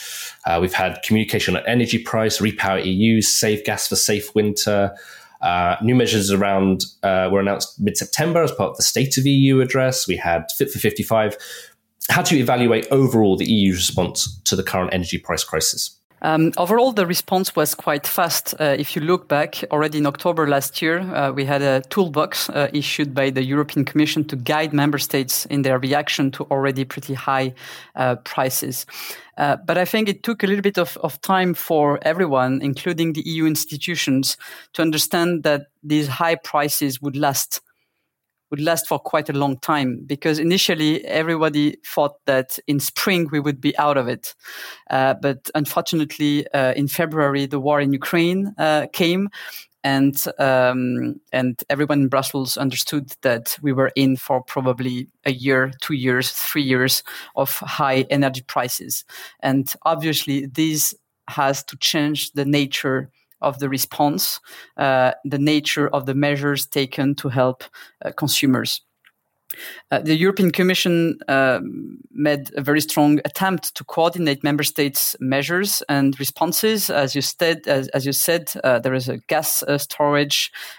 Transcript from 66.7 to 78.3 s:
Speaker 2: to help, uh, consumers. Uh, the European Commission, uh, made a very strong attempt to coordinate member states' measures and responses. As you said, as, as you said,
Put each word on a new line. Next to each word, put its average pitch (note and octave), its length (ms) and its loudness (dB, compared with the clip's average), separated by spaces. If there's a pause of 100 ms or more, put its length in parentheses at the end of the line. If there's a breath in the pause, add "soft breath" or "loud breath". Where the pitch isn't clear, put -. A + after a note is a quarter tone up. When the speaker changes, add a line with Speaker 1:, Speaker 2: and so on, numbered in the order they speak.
Speaker 2:
to C#3+ 140 -4
help, B2+ 340 0 (400 loud breath)
uh, - 80 -6
consumers. C3 720 0 (1080 loud breath)
Uh, C#3 100 0
the D#3 140 0
European F#3 380 4
Commission, F3 680 2 (120)
uh, C3 320 2 (500)
made C#3+ 440 -2
a C#3+ 60 -4
very D3 200 2
strong D3 420 4
attempt F#3 520 -2
to - 100 -12
coordinate E3 580 0
member D3 180 2
states' - 600 -2
measures C#3 640 0
and C#3 320 2
responses. G3 720 0
As C#3 260 0
you C3 60 0
said, E3 440 -2
as, C3+ 220 0
as C3+ 180 -2
you C#3 60 0
said, E3 400 0 (140)